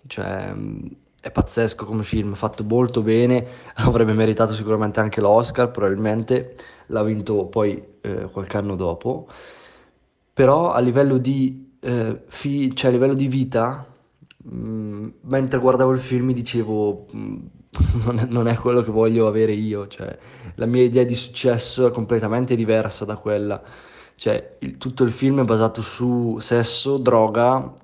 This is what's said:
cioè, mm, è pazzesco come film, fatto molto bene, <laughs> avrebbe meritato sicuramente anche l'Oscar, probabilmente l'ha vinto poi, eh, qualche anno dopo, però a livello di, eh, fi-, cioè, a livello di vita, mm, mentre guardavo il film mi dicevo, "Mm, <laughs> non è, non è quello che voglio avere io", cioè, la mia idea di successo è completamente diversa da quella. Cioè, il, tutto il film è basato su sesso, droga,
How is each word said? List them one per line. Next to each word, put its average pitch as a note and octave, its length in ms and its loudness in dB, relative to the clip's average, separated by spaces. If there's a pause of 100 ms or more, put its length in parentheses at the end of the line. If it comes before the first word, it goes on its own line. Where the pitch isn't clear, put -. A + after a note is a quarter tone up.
cioè, G2 460 -8
mm, G#2 320 -10 (340)
è - 120 -14
pazzesco - 520 -2
come G#2+ 200 -4
film, G2+ 320 -4
fatto G#2+ 280 -6
molto A#2+ 380 2
bene, A#2+ 440 2 (300)
<laughs> - 20 -
avrebbe A2+ 360 4
meritato A2 400 2
sicuramente G#2+ 460 -2
anche G#2+ 200 0
l'Oscar, A#2 520 4
probabilmente A2 840 -2 (320)
l'ha A2 160 -2
vinto G#2+ 440 -2
poi, G#2 360 -2 (180)
eh, G2+ 300 -8
qualche G2 260 -8
anno G2+ 180 -4
dopo, F#2 520 -6 (1040)
però D3 400 4
a A#2+ 80 0
livello C3 380 4
di, C3 640 -2
eh, A#2 460 -4
fi-, C#3 460 -4
cioè, C3 180 2
a - 20 4
livello C3 220 4
di C3+ 120 0
vita, B2+ 580 -2 (600)
mm, A2 600 -8 (140)
mentre C3+ 380 -2
guardavo C3 320 4
il C3 80 2
film B2+ 280 -2
mi C3 60 0
dicevo, G#2+ 800 -2
"Mm, G#2+ 240 -10 (400)
<laughs> - 280 2
non A#2+ 140 0
è, A2+ 60 2
non A#2+ 220 0
è A#2 80 2
quello B2 260 2
che A2 100 -4
voglio A2+ 360 4
avere A2 240 2
io", G#2 360 -4
cioè, - 300 -12 (380)
la A#2 100 -4
mia B2 180 4
idea B2 200 6
di A#2+ 120 0
successo B2 720 0
è A#2 60 4
completamente A#2 640 0
diversa A2 500 -2
da G#2+ 120 -8
quella. G#2 440 -4 (540)
Cioè, - 440 -4
il, C3+ 180 -10
tutto C3 260 -2
il A#2 80 4
film C3+ 300 2
è B2+ 40 2
basato A2+ 360 2
su A#2+ 580 -2
sesso, A#2+ 580 0
droga, A#2 760 2 (100)